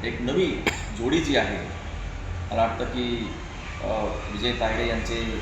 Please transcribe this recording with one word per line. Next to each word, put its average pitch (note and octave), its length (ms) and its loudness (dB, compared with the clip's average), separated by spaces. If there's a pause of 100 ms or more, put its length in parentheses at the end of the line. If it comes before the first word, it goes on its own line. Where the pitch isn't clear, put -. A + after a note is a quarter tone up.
एक A#2 160 -2
नवी D3+ 260 4 (520)
जोडी C3+ 220 4
जी C#3 160 4
आहे, G2+ 220 4 (920)
मला A2+ 160 6
वाटतं A#2+ 180 0
की, A#2 480 -2 (500)
अ, A2 220 0
विजय G#2 560 0
तायडे A2+ 280 2
यांचे A2+ 540 0